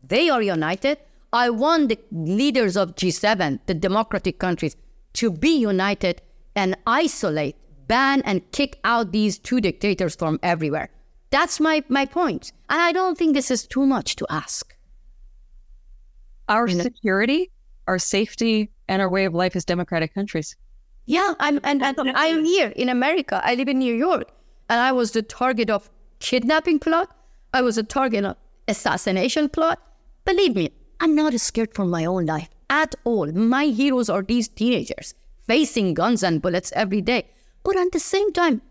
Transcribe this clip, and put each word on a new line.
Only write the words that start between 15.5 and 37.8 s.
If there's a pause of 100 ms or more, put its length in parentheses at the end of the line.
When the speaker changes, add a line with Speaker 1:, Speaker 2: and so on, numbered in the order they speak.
Speaker 2:
Our
Speaker 1:
You
know?
Speaker 2:
security, (360)
our
safety, (160)
and
our
way
of
life
as
democratic
countries. (500)
Speaker 1:
Yeah,
I'm,
and,
and (160)
I
am
here
in
America.
I
live
in
New
York, (380)
and
I
was
the
target
of (300)
kidnapping
plot. (380)
I
was
a
target
of (300)
assassination
plot. (440)
Believe
me, (280)
I'm
not
scared
for
my
own
life (200)
at
all.
My
heroes
are
these
teenagers (320)
facing
guns
and
bullets
every
day. (340)
But
at